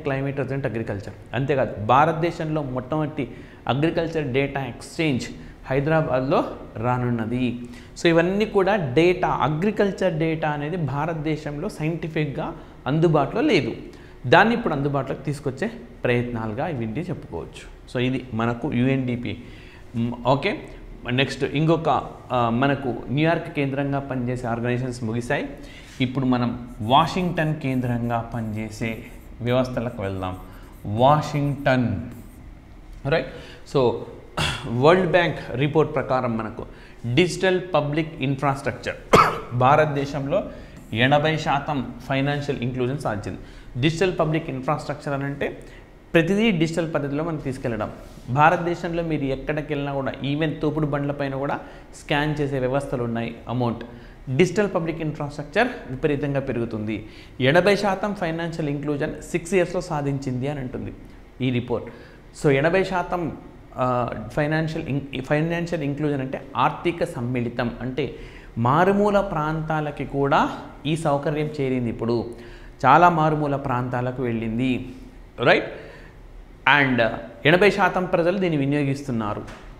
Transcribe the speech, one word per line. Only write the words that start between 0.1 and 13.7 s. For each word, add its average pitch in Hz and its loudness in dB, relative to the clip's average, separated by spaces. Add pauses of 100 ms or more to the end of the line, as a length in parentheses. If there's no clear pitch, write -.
Resilient 135 -2
Agriculture. 110 -6 (220)
అంతేకాదు, 120 0
భారతదేశంలో 156 2
మొట్టమొదటి 135 -4 (320)
అగ్రికల్చర్ 160 0
డేటా 139 0
ఎక్స్చేంజ్ 127 -2 (420)
హైదరాబాద్లో 147 2 (220)
రానున్నది. 120 0 (420)
So, 180 4
ఇవన్నీ 175 4
కూడా 202 4
డేటా, 170 4
అగ్రికల్చర్ 185 2
డేటా 160 0
అనేది 147 -4
భారతదేశంలో 151 -2
సైంటిఫిక్‌గా 165 -4 (320)
అందుబాటులో 156 4
లేదు, 175 2 (520)